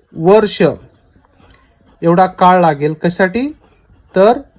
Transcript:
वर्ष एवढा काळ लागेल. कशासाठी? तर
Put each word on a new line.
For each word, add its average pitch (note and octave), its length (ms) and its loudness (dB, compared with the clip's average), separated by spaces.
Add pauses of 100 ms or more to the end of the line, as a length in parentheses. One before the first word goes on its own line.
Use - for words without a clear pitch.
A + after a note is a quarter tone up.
(140)
वर्ष G3 460 0 (1400)
एवढा F3 240 2
काळ F#3 340 2
लागेल. D#3 340 -2
कशासाठी? F#3 540 -4 (680)
तर A3 260 2 (180)